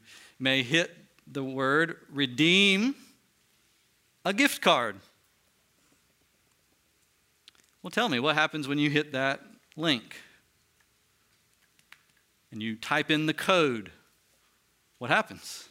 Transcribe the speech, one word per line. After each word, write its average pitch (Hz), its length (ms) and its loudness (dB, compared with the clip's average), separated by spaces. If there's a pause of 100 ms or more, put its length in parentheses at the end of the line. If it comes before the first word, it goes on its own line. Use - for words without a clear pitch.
(400)
may 135 240 0
hit 160 320 0 (340)
the 135 140 -8
word 135 540 0 (120)
redeem 180 840 2 (1300)
a 190 80 -2
gift 269 300 0
card. 123 340 2 (3000)
Well, - 80 -14
tell 240 160 2
me, 127 140 0
what 147 140 2
happens 156 300 0
when 143 140 -2
you 147 100 2
hit 147 220 -2
that 135 300 -4 (340)
link 151 400 -4 (2500)
and 110 100 -10
you 110 140 -6
type 147 340 -2
in 151 140 2
the 156 80 0
code? 147 580 0 (1080)
What 123 120 -8
happens? - 600 -4